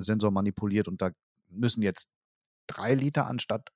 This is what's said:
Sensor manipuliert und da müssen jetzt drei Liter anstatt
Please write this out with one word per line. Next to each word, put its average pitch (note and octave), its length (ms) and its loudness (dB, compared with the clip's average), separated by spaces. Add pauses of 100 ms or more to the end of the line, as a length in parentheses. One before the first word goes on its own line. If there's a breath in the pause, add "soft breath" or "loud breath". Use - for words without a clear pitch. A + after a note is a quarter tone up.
Sensor G#2 320 2
manipuliert G2+ 560 0
und F2+ 120 -8
da F#2 120 0 (360)
müssen A2+ 340 0
jetzt G2 260 -2 (600)
drei - 260 0
Liter C#3 340 0
anstatt A2+ 480 -6